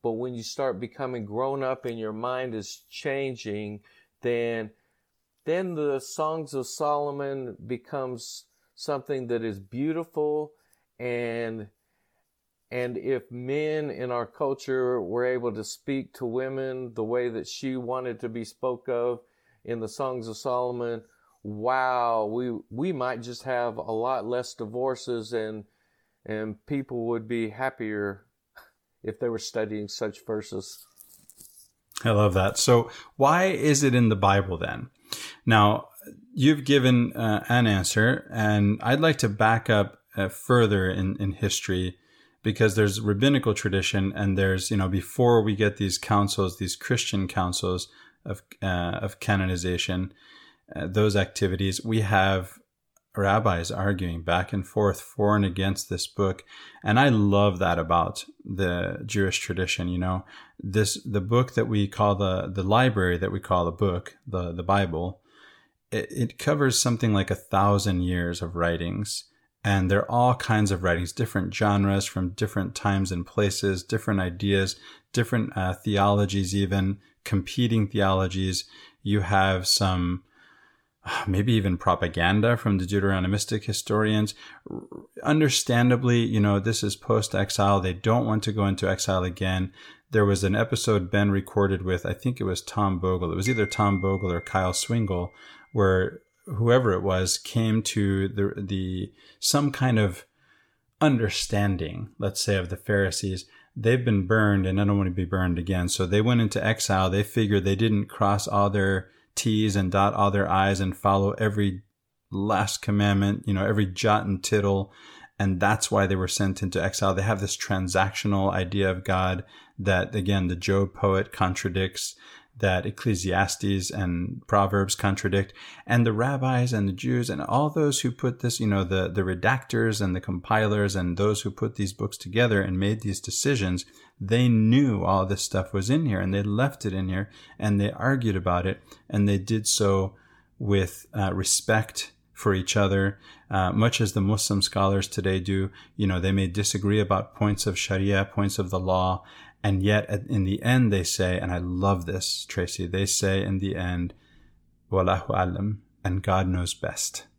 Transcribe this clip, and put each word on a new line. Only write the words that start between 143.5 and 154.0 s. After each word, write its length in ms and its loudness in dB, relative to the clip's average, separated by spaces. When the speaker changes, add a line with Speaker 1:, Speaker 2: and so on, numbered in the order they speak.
Speaker 2:
much 260 2
as 140 0
the 80 0
Muslim 400 2
scholars 480 0
today 320 0
do. 280 -2
You 100 0
know, 140 0
they 100 2
may 160 2
disagree 540 0
about 340 -2
points 320 0
of 100 -2
Sharia, 460 2
points 360 -2
of 100 -2
the 100 -2
law, 460 0
and 180 2
yet 280 2
at, 180 -4
in 160 0
the 180 0
end 320 4
they 100 0
say, 360 0
and 120 -4
I 60 -2
love 480 0
this, 400 -4
Tracy, 400 -4
they 220 -2
say 340 0
in 160 -2
the 180 -2
end, 380 -4